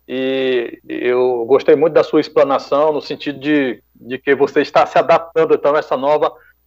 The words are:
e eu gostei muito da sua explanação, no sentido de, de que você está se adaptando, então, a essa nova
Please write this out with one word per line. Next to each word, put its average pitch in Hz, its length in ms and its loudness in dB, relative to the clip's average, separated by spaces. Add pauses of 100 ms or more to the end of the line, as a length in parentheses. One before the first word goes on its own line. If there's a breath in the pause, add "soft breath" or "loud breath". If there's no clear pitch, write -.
e 131 800 -4
eu 123 580 -2
gostei 139 300 4
muito 156 160 2
da 151 100 4
sua 156 180 0
explanação, 143 720 0
no 143 80 -6
sentido - 380 -10
de, 135 420 -2 (140)
de 123 240 -12
que 139 160 0
você 139 280 2
está 156 220 2
se - 140 -2
adaptando, 160 560 0
então, 143 220 0
a - 20 0
essa 147 180 -4
nova 147 360 -2 (340 soft breath)